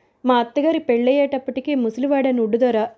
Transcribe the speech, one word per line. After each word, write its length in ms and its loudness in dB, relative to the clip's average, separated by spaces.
మా 140 2
అత్తగారి 400 0
పెళ్ళయ్యేటప్పటికీ 960 -2
ముసలివాడైన 680 0
ఉడ్డుదొర 460 2